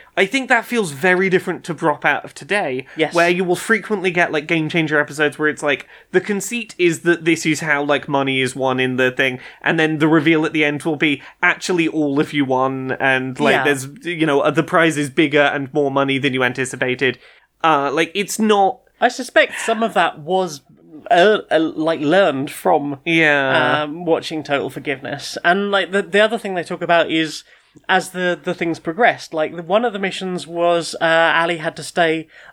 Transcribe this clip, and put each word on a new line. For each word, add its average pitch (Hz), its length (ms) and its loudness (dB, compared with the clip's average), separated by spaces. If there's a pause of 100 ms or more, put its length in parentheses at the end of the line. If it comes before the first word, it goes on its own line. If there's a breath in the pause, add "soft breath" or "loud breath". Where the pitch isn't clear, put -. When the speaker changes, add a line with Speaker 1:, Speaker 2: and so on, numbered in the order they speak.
(160 loud breath)
Speaker 1:
I 190 80 4
think 262 240 -2
that 233 160 2
feels 214 280 -2
very 180 360 2
different 175 360 -2
to 165 100 -6
Drop 147 300 -2
Out 143 200 0
of - 100 -18
today, 147 600 -4
Speaker 2:
Yes. 151 180 0
Speaker 1:
where 170 160 4
you 180 140 2
will 180 140 0
frequently 190 560 -2
get, 175 180 0
like, 151 160 -4
game 160 220 0
changer 156 320 0
episodes 147 400 -2
where 151 80 2
it's 143 140 -6
like, 143 260 -2 (240 loud breath)
the 180 80 4
conceit 208 580 -6
is 170 220 2
that 165 240 0
this 160 200 0
is 151 160 0
how, 151 220 0
like, 143 260 -2
money 135 320 0
is 127 140 -2
won 131 240 -2
in 127 160 0
the 127 160 2
thing, 127 300 -2 (200 loud breath)
and 165 200 0
then 156 180 0
the 151 80 2
reveal 156 400 4
at 151 60 -4
the 156 120 0
end 147 200 -2
will 165 100 0
be, 147 260 0 (220 loud breath)
"Actually, 170 460 0
all 147 320 0
of 151 120 -2
you 147 120 0
won, 131 560 -2
and, 131 400 0
like, 139 140 4
Speaker 2:
Yeah. 139 100 0
Speaker 1:
there's, 139 240 -2 (160)
you 160 200 -2
know, 143 280 2
the 156 100 0
prize 165 340 2
is 143 140 -4
bigger 147 320 2
and 139 320 -2
more 147 160 0
money 139 280 0
than 131 140 -2
you 127 120 0
anticipated." 127 760 -2 (460 soft breath)
Uh, 143 280 2
like, 165 220 -2
it's 196 240 -6
not 202 400 2 (220)
Speaker 2:
I 240 80 4
suspect - 500 -2
some 226 240 -2
of 202 120 -2
that 165 260 0
was, 165 400 -4 (500)
uh, 190 280 6 (120)
uh, 160 80 4
like, 160 420 -2
learned 147 520 2
from 143 520 0
Speaker 1:
Yeah. 147 800 2
Speaker 2:
um, 151 220 -8
watching 160 400 -2
Total 143 260 -2
Forgiveness. 135 720 -8
And, 202 280 2
like, 175 180 0
the, 196 120 0
the 196 180 0
other 220 180 2
thing 196 160 -8
they 175 80 -4
talk 175 200 -8
about 170 280 2
is, 160 320 -2 (460 soft breath)
as 185 220 0
the, 180 320 -2
the 180 120 -4
things 170 260 -4
progressed, 170 520 0
like, 156 220 -4
the, 170 80 -12
one 196 220 0
of 233 80 -2
the 196 80 -8
missions 180 480 -6
was, 170 520 0
uh, - 40 -2
Ally 165 520 2
had 160 200 -6
to 160 80 -12
stay 160 420 0 (260 loud breath)